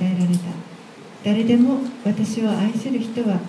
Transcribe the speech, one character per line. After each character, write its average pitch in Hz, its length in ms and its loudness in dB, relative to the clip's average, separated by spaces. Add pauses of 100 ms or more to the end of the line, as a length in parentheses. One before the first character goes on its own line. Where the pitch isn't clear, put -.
え 180 180 0
ら 175 80 2
れ 175 80 4
た。 - 160 -2 (720)
「誰 214 200 2
で 233 120 4
も 262 240 6 (260)
私 214 380 0
を 214 60 2
愛 196 240 0
す 247 160 -2
る 240 100 0
人 226 280 -2
は 185 220 2